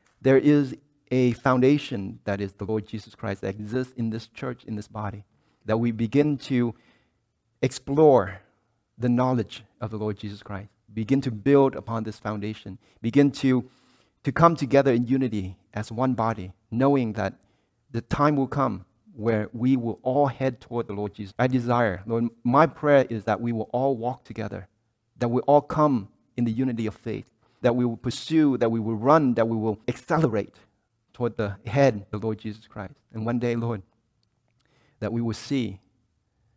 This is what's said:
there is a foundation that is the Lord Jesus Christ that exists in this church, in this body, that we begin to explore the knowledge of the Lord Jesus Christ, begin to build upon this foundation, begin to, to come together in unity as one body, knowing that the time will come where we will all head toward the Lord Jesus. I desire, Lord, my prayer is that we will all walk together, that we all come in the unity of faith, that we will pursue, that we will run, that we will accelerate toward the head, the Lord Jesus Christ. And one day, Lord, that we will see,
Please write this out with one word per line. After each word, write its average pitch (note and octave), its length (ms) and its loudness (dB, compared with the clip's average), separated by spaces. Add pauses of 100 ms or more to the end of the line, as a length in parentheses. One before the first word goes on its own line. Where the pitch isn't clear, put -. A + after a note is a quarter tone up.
(220)
there C3+ 160 6
is D3 380 4 (340)
a B2 240 2
foundation B2+ 880 0
that G2+ 180 -4
is G2 120 -6
the G#2 120 -10
Lord A2 220 -4
Jesus - 280 -14
Christ G#2 260 -8
that G2+ 140 -4
exists A2+ 380 -6
in A2+ 160 -4
this A2+ 180 -8
church, - 360 -12
in A2 120 -10
this G#2 120 -10
body, G#2 360 -10 (420)
that A2 120 0
we A#2 140 0
begin C3+ 460 0
to A#2+ 380 -2 (840)
explore C3+ 800 2 (560)
the B2 120 -2
knowledge B2 540 0 (160)
of A2 120 -8
the A2 60 -8
Lord G#2 200 -4
Jesus G2+ 260 -12
Christ, G2+ 260 -12 (240)
begin A2+ 280 0
to C3+ 100 -4
build C3+ 440 4
upon A2+ 280 -8
this G#2+ 160 -10
foundation, G#2 580 -8 (240)
begin C#3 300 4
to, B2+ 380 0 (540)
to - 80 -2
come E3 240 4
together C3+ 360 2
in A#2+ 140 2
unity A2 520 -2 (160)
as G#2+ 180 -8
one B2+ 220 -2
body, A2 400 -4 (160)
knowing B2+ 440 2
that G2 220 -4 (560)
the A#2 100 -4
time D3 340 2
will C3+ 120 0
come A#2+ 380 -4 (280)
where A2 380 -2
we B2+ 240 2
will A#2 280 -4
all C#3 240 2
head C3 340 -4
toward A#2 260 -6
the G#2 60 -8
Lord G2+ 200 -6
Jesus. G2+ 240 -14
I B2 100 2
desire, A#2+ 580 0
Lord, A#2 240 -2 (160)
my C#3 200 6
prayer C#3+ 440 4
is A2 160 -6
that A2 160 0
we A#2 100 -4
will A2 220 -4
all C3 240 0
walk B2 260 -8
together, G#2 460 -10 (480)
that A#2+ 100 0
we A#2+ 140 0
all C#3+ 200 6
come C#3+ 460 0 (300)
in A#2+ 80 0
the A2+ 60 0
unity A#2 360 -2
of G#2 80 -8
faith, G#2+ 300 -10 (340)
that A#2+ 160 2
we B2 80 0
will A#2 140 -2
pursue, D3 600 2
that A#2 140 2
we A2+ 80 0
will A2 160 -2
run, C3 380 4
that A2+ 160 2
we A#2 80 -2
will G#2+ 220 -2 (100)
accelerate A#2+ 680 -2 (580)
toward A#2+ 220 -4
the G2+ 300 -4
head, A#2 440 2
the G#2+ 80 -8
Lord A2 220 -6
Jesus G#2+ 280 -12
Christ. G2+ 260 -14 (180)
And A2 140 -8
one A#2+ 120 0
day, A#2 200 0
Lord, A#2 260 -4 (1160)
that G#2 120 -4
we A#2 100 -2
will A2+ 120 -2
see, A2 480 -6 (760)